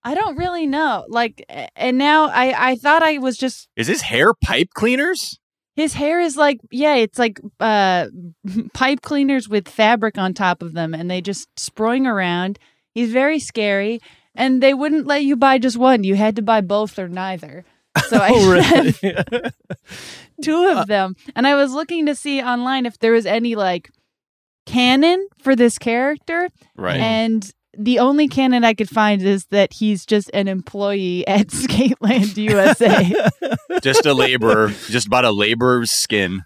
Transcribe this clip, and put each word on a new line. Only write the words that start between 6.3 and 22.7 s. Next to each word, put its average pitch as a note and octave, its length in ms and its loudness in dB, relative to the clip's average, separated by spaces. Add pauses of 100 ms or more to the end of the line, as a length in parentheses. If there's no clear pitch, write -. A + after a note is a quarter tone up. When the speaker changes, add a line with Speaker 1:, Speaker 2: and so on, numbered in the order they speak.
Speaker 1:
like, C#4+ 220 2 (120)
yeah, D4 240 0
it's A3+ 240 -2
like, A#3 200 -2 (200)
uh, F#3+ 480 0 (320)
<laughs> G3+ 340 -8
pipe C4 280 -2
cleaners C#4 480 -2
with G3+ 180 -4
fabric A3 500 0
on F#3 160 -2
top F3+ 300 -2
of E3 100 -12
them, D#3+ 200 -6
and E3+ 180 -8
they F#3 100 -6
just F#3+ 360 -10
sproing A#3+ 500 -2
around. F#3 500 -2 (360)
He's A#3 180 -2
very C#4 280 0
scary, G#3 600 -2 (360)
and B3+ 280 2
they C4+ 100 6
wouldn't D4 320 -2
let C#4+ 180 0
you C#4 120 2
buy C4+ 220 4
just A#3+ 200 0
one. B3 260 4
You F#3+ 120 0
had G#3+ 220 2
to A#3 40 -4
buy G#3+ 200 2
both G3+ 360 -4
or F#3 120 -8
neither. F3+ 560 -10 (420)
So A3+ 100 2
I G3+ 120 4
Speaker 3:
<laughs> B3 40 6
Oh, G3 180 6
Speaker 1:
<laughs> C#4 520 4
Speaker 3:
really? F#3+ 120 -2
Speaker 1:
have - 380 -6 (880)
two D#4 280 2
of D#4 80 2
Speaker 3:
Uh, F#3 80 -2
Speaker 1:
them, G3 300 -2 (200)
and A#3+ 100 0
I C#4+ 100 4
was C#4 180 2
looking D#4+ 320 -4
to D4 100 0
see C#4 260 -6
online B3 440 -4